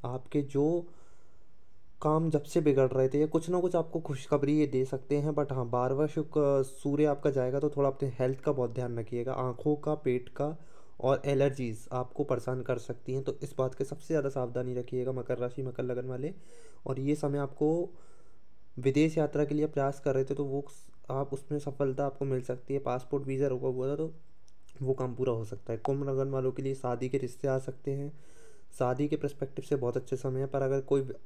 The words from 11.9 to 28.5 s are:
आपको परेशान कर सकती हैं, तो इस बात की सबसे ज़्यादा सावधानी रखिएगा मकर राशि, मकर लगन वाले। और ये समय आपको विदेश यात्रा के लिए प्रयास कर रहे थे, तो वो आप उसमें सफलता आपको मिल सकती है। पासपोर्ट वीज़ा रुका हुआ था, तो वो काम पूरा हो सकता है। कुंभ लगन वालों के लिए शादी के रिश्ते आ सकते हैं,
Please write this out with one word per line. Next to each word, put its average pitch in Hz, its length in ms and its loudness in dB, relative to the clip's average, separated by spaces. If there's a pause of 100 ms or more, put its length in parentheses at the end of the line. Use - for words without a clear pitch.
आपको 127 320 -2
परेशान 127 380 -2
कर 120 160 0
सकती 127 360 -6
हैं, 135 80 -2
तो 135 200 -4
इस 143 160 -8
बात 131 160 0
की 139 100 -4
सबसे - 220 -8
ज़्यादा 147 220 2
सावधानी 123 460 -2
रखिएगा 123 380 -2
मकर 123 260 -2
राशि, 123 240 -4
मकर 127 200 -4
लगन 127 260 -2
वाले। 131 260 -4 (520)
और 131 140 -2
ये 139 140 4
समय 143 240 0
आपको 151 520 2 (880)
विदेश 147 400 4
यात्रा 147 260 2
के 143 100 0
लिए 151 120 4
प्रयास 139 340 0
कर 135 140 2
रहे 135 100 0
थे, 135 100 -2
तो 143 100 0
वो 139 220 -2 (440)
आप 135 220 0
उसमें 143 260 -4
सफलता 139 480 0
आपको 135 180 -2
मिल 131 160 0
सकती 127 340 -4
है। 139 60 2
पासपोर्ट 127 440 -2
वीज़ा 135 220 2
रुका 131 220 0
हुआ 127 200 0
था, 143 80 0
तो 160 180 -4 (680)
वो 131 120 4
काम 127 200 -2
पूरा 127 180 2
हो 113 120 0
सकता 107 280 -6
है। 110 60 -2
कुंभ 139 300 0
लगन 135 200 2
वालों 131 240 0
के 139 100 -4
लिए 135 120 0
शादी 123 340 -2
के 135 100 2
रिश्ते 131 300 -2
आ 131 100 4
सकते 131 320 -4
हैं, 143 220 -4 (680)